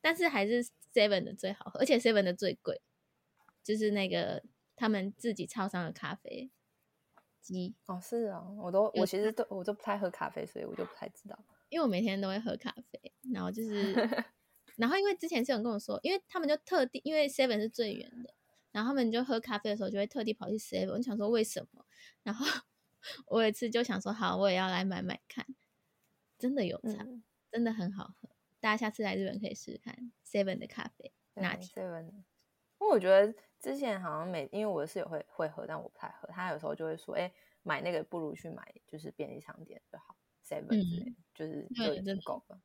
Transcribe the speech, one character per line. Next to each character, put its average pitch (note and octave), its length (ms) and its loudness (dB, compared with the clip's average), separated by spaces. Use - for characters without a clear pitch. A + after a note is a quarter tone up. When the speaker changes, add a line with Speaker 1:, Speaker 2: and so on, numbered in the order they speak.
Speaker 1:
但 E4 160 4
是 E4+ 100 4
还 A3+ 200 4
是 A#3+ 180 2
seven G#3 300 6
的 - 100 -8
最 F#3+ 180 -4
好 - 140 -12
喝， - 140 -10
而 C4 40 8
且 B3 140 6
seven A3+ 240 6
的 F3+ 100 4
最 F3+ 300 0
贵， - 180 -4
就 G#3+ 140 0
是 G#3+ 140 4
那 G3 180 2
个 - 340 0
他 A#3 140 0
们 G3+ 280 2
自 A#3 180 -2
己 F#3 120 -4
超 F#3+ 220 -4
商 F3+ 160 -2
的 E3 80 -6
咖 D#3 220 -8
啡 - 360 -12
机。 F#3 340 -6
Speaker 2:
哦， F3+ 140 -6
是 A#3 280 -4
啊， F#3 140 -8
我 F3+ 160 -6
都， G3 120 8
Speaker 1:
有 A3 80 2
差。 - 100 2
Speaker 2:
我 G3+ 40 6
其 F#3+ 120 0
实 G#3+ 120 2
都， A3+ 200 0
我 G3 120 -6
都 G3+ 120 0
不 - 80 -10
太 G3+ 160 0
喝 F#3+ 120 0
咖 D3+ 200 -4
啡， - 160 -6
所 - 160 -10
以 - 20 -6
我 - 100 -8
就 - 120 -4
不 - 80 -14
太 - 160 -10
知 - 180 -20
道。 - 100 -16
Speaker 1:
因 D#4+ 100 -2
为 D#4+ 60 4
我 B3+ 40 4
每 F#3 120 2
天 G3 200 0
都 F#3+ 80 0
会 G3 120 -2
喝 A#3 160 -4
咖 - 180 -8
啡， - 220 -16
然 F#3+ 100 -2
后 F3+ 80 -2
就 A3 120 -6
是， G3+ 300 0
Speaker 2:
<laughs> A3+ 420 0
Speaker 1:
然 A#3 120 2
后 D#4+ 80 4
因 G4 80 2
为 G4+ 100 2
之 E4 140 -6
前 B3+ 160 2
是 C4+ 80 2
有 A#3+ 60 4
人 G#3 40 -2
跟 A#3+ 80 0
我 G#3 80 -2
说， G#3 240 -4
因 F4+ 120 2
为 G4 140 -2
他 F#4 120 -2
们 C#4+ 80 0
就 D4+ 80 4
特 F4 300 2
地， - 180 -8
因 D#4 100 -2
为 D4 140 4
seven B3 320 2
是 A3 80 0
最 A3 240 -2
远 - 180 -8
的， A#3+ 100 -14
然 G#3 120 -2
后 A#3 60 0
他 C#4 60 0
们 A#3 180 4
就 A#3+ 100 2
喝 B3+ 160 2
咖 A3+ 200 -2
啡 A3 100 -2
的 G#3 80 2
时 A3 60 -4
候 F#3+ 80 -2
就 G3 80 0
会 G3+ 80 2
特 - 180 -4
地 A3 80 0
跑 - 160 -6
去 G#3+ 80 -2
seven， F#3+ 360 -2
我 - 40 -2
就 A#3+ 60 0
想 B3 140 -2
说 G#3 120 0
为 A3+ 160 6
什 - 280 -6
么？ - 120 -20
然 G#3+ 120 -4
后 B3+ 120 -2
<laughs> - 800 -8
我 A3+ 160 4
有 A3 60 6
一 G#3+ 40 2
次 A#3 160 -2
就 A#3 140 2
想 G#3+ 180 0
说， G3 120 -4
好， F#3 260 0
我 G3 100 6
也 F3+ 80 4
要 F#3 120 2
来 F#3 160 2
买 F#3 180 0
买 - 260 -4
看， - 160 -8
真 B3+ 160 0
的 B3+ 100 2
有 - 140 -2
差， G#3+ 240 -4
Speaker 2:
嗯。 A#3+ 200 -12
Speaker 1:
真 A#3 120 0
的 A3+ 80 4
很 G#3 220 -2
好 G3 120 -8
喝， - 260 -18
大 A3 100 2
家 G#3+ 80 4
下 G#3+ 120 0
次 A3 120 -6
来 F#3+ 120 0
日 F#3+ 140 0
本 - 100 -4
可 G3+ 80 -4
以 - 80 -4
试 - 180 -12
试 - 120 -10
看 - 100 -10
seven G3 340 0
的 - 80 -8
咖 - 300 -10
啡， - 160 -18
Speaker 2:
对， G3 80 -6
Speaker 1:
拿 F3 120 -2
铁。 F3+ 140 -10
Speaker 2:
seven。 E3 260 -10
不 G4+ 80 0
过 G4 80 8
我 A3+ 40 8
觉 F#3 120 4
得 G3+ 240 10
之 C4+ 160 -4
前 A3+ 240 -2
好 D#3 160 -4
像 D#3+ 100 -4
每， E3+ 240 -4
因 G3+ 100 -4
为 G#3+ 60 0
我 F3 140 0
的 D3+ 60 -2
室 F#3+ 140 -6
友 - 60 -4
会， D#3+ 220 -6
会 - 220 -2
喝， - 160 -10
但 D#3+ 120 -6
我 - 80 -10
不 - 120 -20
太 - 100 -10
喝。 - 200 -16
他 F3+ 220 -6
有 D3+ 80 -4
时 D#3 60 -10
候 D3+ 100 -2
就 D#3+ 120 -6
会 D#3+ 100 -4
说 - 240 -12
：“哎， F3+ 100 -2
买 - 200 -2
那 F3 100 -2
个 D#3 100 0
不 F3 160 -6
如 D3+ 160 -4
去 - 140 -14
买， - 260 -14
就 D#3 120 -16
是 D#3 120 -12
便 - 200 -10
利 C3+ 80 -12
商 - 160 -16
店 - 160 -20
就 - 60 -16
好 - 180 -20
，seven - 280 -8
之 F#3 260 2
类 F3+ 80 -4
的， B3+ 60 -8
Speaker 1:
嗯。 A#3+ 60 -14
Speaker 2:
就 D#3 120 -8
是， D3 280 -8
Speaker 1:
对， A#3 140 -2
Speaker 2:
就 - 80 0
已 F#3+ 60 -8
经 G3 220 -4
够 - 240 -6
了。” G3 160 -18